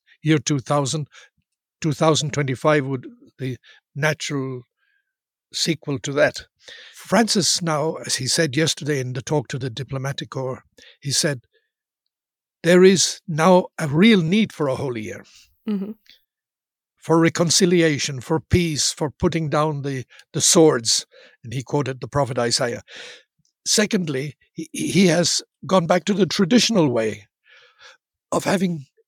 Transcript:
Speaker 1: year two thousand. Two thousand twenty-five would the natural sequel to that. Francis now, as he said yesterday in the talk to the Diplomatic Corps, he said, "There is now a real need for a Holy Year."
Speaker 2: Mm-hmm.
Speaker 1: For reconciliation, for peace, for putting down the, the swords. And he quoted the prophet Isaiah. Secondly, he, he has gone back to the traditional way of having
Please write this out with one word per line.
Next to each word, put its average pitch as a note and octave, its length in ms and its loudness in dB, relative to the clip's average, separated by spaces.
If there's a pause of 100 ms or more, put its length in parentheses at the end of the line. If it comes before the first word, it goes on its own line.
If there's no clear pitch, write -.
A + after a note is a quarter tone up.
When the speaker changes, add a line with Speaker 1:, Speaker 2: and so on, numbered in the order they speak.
(240)
Speaker 1:
year D#3 140 2
two D3 220 -2
thousand. C#3+ 480 -2 (720)
Two D#3 100 0
thousand D#3 400 2
twenty-five C#3+ 540 0
would C3 200 -6 (320)
the C3 200 -8 (360)
natural C#3 680 -4 (880)
sequel - 480 -4
to C#3+ 140 -8
that. C#3+ 320 0 (480)
Francis G3+ 680 0
now, D#3+ 340 -4 (100)
as - 100 -4
he C3 120 -6
said D3 280 -2
yesterday D3 460 -2
in B2+ 100 -8
the B2+ 100 -8
talk D3+ 280 -4
to C3+ 100 -8
the C3+ 100 -6
Diplomatic C3+ 600 -8
Corps, C3 340 -8 (380)
he C#3+ 100 -8
said, C#3 300 -2 (1200)
"There F3+ 200 8
is F#3 440 6
now F#3 400 4 (100)
a D#3+ 120 -4
real F#3+ 320 6
need F#3+ 320 0
for D3 160 -4
a C3 60 -2
Holy B2+ 260 -6
Year." G2+ 240 -12 (420)
Speaker 2:
Mm-hmm. G3+ 240 -6 (1080)
Speaker 1:
For D#3+ 200 0
reconciliation, E3 1000 2
for D#3 220 -4
peace, E3 500 0
for D#3 180 -6
putting D#3+ 400 -2
down D3+ 340 -2
the, C3+ 200 -8 (300)
the D#3 80 -4
swords. C#3 680 4 (360)
And A#2 100 -12
he B2+ 100 -6
quoted C3 380 -4
the B2 80 -12
prophet C3+ 280 -2
Isaiah. A#2+ 460 -2 (840)
Secondly, D3+ 680 -2 (160)
he, - 220 -12
he - 340 2
has E3 340 2 (240)
gone E3+ 220 2
back - 180 2
to G#3 80 0
the F#3 120 2
traditional F#3 640 2
way A2 360 -4 (1080)
of E3+ 100 -2
having E3+ 420 -2 (220)